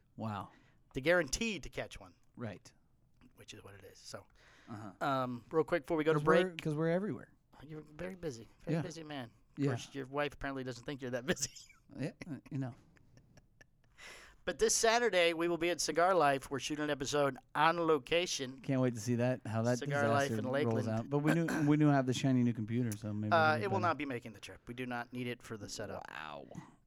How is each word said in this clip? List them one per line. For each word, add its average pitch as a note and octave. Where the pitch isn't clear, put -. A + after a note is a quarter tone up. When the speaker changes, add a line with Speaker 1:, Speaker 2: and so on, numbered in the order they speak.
Speaker 1:
Wow. G#2
Speaker 2:
The C3
guaranteed F3
to -
catch -
one. -
Speaker 1:
Right. G#2+
Speaker 2:
Which -
is F#2+
what G2
it G2
is. -
So, -
Speaker 1:
Uh-huh. G#2
Speaker 2:
um, B2+
real D#3+
quick F3
before E3+
we D#3
go D#3
to D3+
Speaker 1:
'Cause D3
we're, E3
Speaker 2:
break. E3
Speaker 1:
'cause D#3
we're D#3+
everywhere. F3+
Speaker 2:
You're D#3
very F#3
busy. D#3
Very -
Speaker 1:
Yeah. D#3
Speaker 2:
busy E3
man. C#3+
Of C#3+
Speaker 1:
Yeah. C#3
Speaker 2:
course, A#2
your C3+
wife C#3+
apparently C3+
doesn't A#2+
think C#3
you're B2
that B2
<laughs> E3+
busy. -
Speaker 1:
Yeah, D3+
uh, C#3+
you D3
know. C3
Speaker 2:
But E3
this A3
Saturday, G#3+
we E3
will E3+
be E3+
at D#3+
Cigar E3+
Life. C#3+
We're C#3
shooting D3+
an D3+
episode C#3
on E3
location. D3
Speaker 1:
Can't C3
wait B2+
to A#2
see A#2+
that, B2
how A2+
that B2
Speaker 2:
Cigar C#3+
Life C#3+
Speaker 1:
disaster A2
Speaker 2:
in C3
Speaker 1:
rolls B2+
Speaker 2:
Lakeland. A2+
Speaker 1:
out. A2+
But C#3+
we D3+
knew, E3
Speaker 2:
<clears throat> D3+
Speaker 1:
we D3+
knew D3+
I -
have C3
the B2+
shiny B2+
new A#2+
computer, A2+
so G#2+
maybe G#2+
Speaker 2:
Uh, D#3+
Speaker 1:
it'll D#3
be -
Speaker 2:
it G3
will G3
Speaker 1:
better. F3+
Speaker 2:
not D3
be D3
making A#2+
the G2
trip. F#2+
We B2
do B2
not A#2+
need B2
it A#2+
for A2+
the G2+
setup. G2
Speaker 1:
Wow. D2